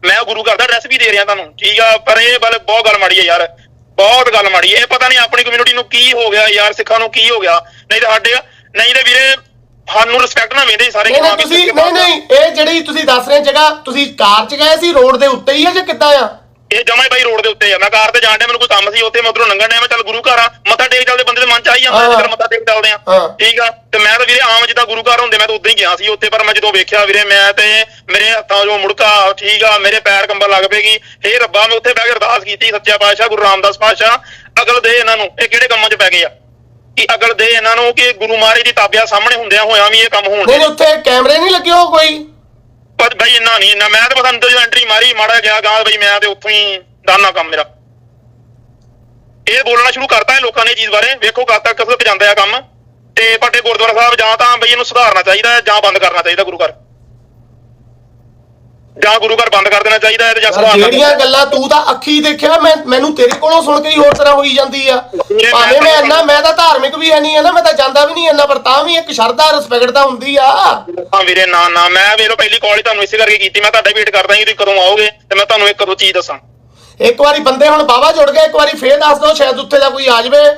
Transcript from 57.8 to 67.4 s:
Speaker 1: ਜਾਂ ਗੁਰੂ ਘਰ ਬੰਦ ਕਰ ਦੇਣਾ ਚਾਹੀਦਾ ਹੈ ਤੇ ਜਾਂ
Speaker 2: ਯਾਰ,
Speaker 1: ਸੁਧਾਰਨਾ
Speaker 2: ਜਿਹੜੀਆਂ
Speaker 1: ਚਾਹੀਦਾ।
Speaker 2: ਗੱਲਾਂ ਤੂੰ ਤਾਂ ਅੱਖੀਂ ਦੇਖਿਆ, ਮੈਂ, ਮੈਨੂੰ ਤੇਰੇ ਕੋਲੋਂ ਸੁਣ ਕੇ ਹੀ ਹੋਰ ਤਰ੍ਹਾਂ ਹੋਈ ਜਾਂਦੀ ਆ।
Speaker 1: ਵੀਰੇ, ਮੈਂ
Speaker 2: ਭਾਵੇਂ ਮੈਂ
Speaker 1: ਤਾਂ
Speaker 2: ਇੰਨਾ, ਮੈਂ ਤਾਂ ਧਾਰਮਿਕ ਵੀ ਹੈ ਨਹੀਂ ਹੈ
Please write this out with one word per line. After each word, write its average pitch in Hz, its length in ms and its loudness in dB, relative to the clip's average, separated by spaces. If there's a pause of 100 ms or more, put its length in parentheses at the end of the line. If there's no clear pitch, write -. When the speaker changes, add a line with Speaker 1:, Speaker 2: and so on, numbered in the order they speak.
Speaker 1:
ਜਾਂ 214 200 0
ਗੁਰੂ 220 160 -2
ਘਰ 226 140 0
ਬੰਦ 202 200 2
ਕਰ 202 140 0
ਦੇਣਾ 220 140 2
ਚਾਹੀਦਾ 220 280 0
ਹੈ 226 80 2
ਤੇ 220 80 -2
ਜਾਂ 214 100 2
Speaker 2:
ਯਾਰ, - 20 -4
Speaker 1:
ਸੁਧਾਰਨਾ 208 320 4
Speaker 2:
ਜਿਹੜੀਆਂ 262 240 2
Speaker 1:
ਚਾਹੀਦਾ। 285 160 2
Speaker 2:
ਗੱਲਾਂ 277 200 2
ਤੂੰ 269 240 -4
ਤਾਂ 254 220 2
ਅੱਖੀਂ 302 300 -2
ਦੇਖਿਆ, 302 380 0
ਮੈਂ, 311 160 4 (100)
ਮੈਨੂੰ 262 300 0
ਤੇਰੇ 247 200 2
ਕੋਲੋਂ 320 280 2
ਸੁਣ 294 200 0
ਕੇ 302 60 -4
ਹੀ 311 80 0
ਹੋਰ 285 160 4
ਤਰ੍ਹਾਂ 285 200 2
ਹੋਈ 285 200 0
ਜਾਂਦੀ 269 340 -2
ਆ। 262 80 2 (200)
Speaker 1:
ਵੀਰੇ, 208 280 -2
ਮੈਂ 240 80 2
Speaker 2:
ਭਾਵੇਂ 240 300 4
ਮੈਂ 320 120 4
Speaker 1:
ਤਾਂ 302 100 2
Speaker 2:
ਇੰਨਾ, 311 200 2
ਮੈਂ 294 180 2
ਤਾਂ 320 120 2
ਧਾਰਮਿਕ 311 420 2
ਵੀ 320 160 0
ਹੈ 302 80 4
ਨਹੀਂ 302 160 -2
ਹੈ 302 60 2